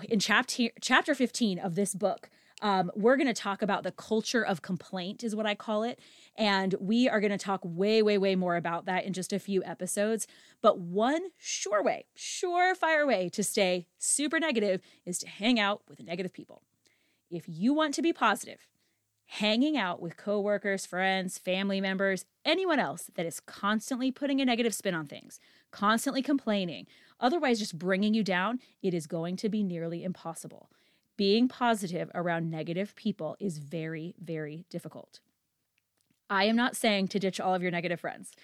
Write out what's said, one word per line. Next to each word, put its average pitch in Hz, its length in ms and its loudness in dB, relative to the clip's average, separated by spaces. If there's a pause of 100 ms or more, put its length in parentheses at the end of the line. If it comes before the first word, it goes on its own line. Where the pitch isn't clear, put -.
in 226 120 4
chapter, 226 500 2 (100)
chapter 269 340 4
fifteen 226 460 0
of 180 160 -4
this 196 180 0
book, 190 360 -2 (320)
um, 190 340 2
we're 233 220 6
gonna 262 160 2
talk 196 280 -4
about 202 220 0
the 185 80 -4
culture 220 520 0
of 170 180 -2
complaint, 185 600 -8
is 214 120 -4
what 214 100 -2
I 208 80 0
call 214 300 -2
it. 247 160 -6 (360)
And 190 440 4
we 233 280 4
are 214 120 2
gonna 196 180 2
talk 190 260 -2
way, 196 380 2
way, 208 160 6
way 190 180 4
more 180 200 2
about 170 300 -2
that 185 200 0
in 190 80 -4
just 180 180 -8
a 202 80 0
few 190 240 0
episodes. 202 640 -2 (340)
But - 180 6
one 233 580 0
sure - 460 -2
way, 131 220 0 (100)
surefire 349 920 0
way 190 240 2
to 202 140 -2
stay 180 420 0 (120)
super 294 420 0
negative 214 420 0 (240)
is 180 140 -4
to - 80 -12
hang 226 320 0
out 208 280 0
with - 160 -20
negative 180 300 -6
people. - 300 -20 (640)
If 170 180 -8
you 185 260 2
want 302 220 2
to 330 60 -2
be 330 120 2
positive, - 540 0 (580)
hanging 240 520 2
out 185 240 -2
with 165 160 -10
coworkers, 202 680 0
friends, 185 520 0
family 196 440 -2
members, 196 440 0 (200)
anyone 339 340 2
else 165 360 -4
that 170 100 -4
is - 160 -8
constantly 226 680 -2
putting 269 300 -2
a 277 60 2
negative 233 280 0
spin 185 220 -2
on 156 100 -4
things, - 340 -18 (300)
constantly 226 520 0
complaining, 202 640 -2 (320)
otherwise 254 400 2
just 208 180 -6
bringing 190 360 2
you 220 100 2
down, 190 360 0 (220)
it 190 120 0
is 165 120 -2
going 170 300 -4
to 208 140 -4
be 214 120 -2
nearly 170 420 -4
impossible. - 640 -10 (480)
Being 214 300 4
positive 190 640 -2
around 170 380 -2
negative 165 440 -4
people 170 440 -4
is 190 180 -4
very, 160 560 -8 (100)
very 156 460 -8
difficult. - 500 -14 (1080)
I 196 140 4
am 226 120 4
not 240 200 2
saying 202 340 2
to 202 100 -2
ditch 190 200 -2
all 185 160 0
of 180 80 0
your 180 80 0
negative 175 280 -4
friends. - 320 -10 (120)